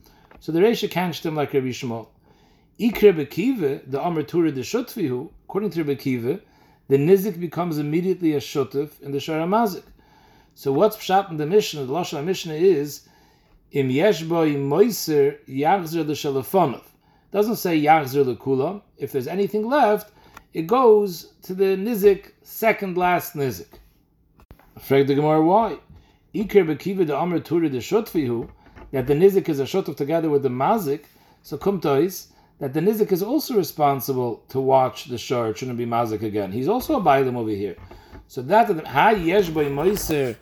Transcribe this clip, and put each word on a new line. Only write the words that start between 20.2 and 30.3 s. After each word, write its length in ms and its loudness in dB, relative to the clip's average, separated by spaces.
it 160 -6
goes 640 4
to 120 -8
the 220 2
Nizik, 540 2
second 540 -2
last 380 0
Nizik. 460 -6
Frag 260 2
the 80 2
Gemara, 260 2
why? 380 2
Iker 300 4
Bekiva 400 -2
the 120 -2
Amr 240 0
Tura 280 0
de 100 -4
Shutfihu, 680 -2
that 180 -4
the 60 4
Nizik 340 4
is 100 0
a 60 0
Shutuf 320 -4
together 340 0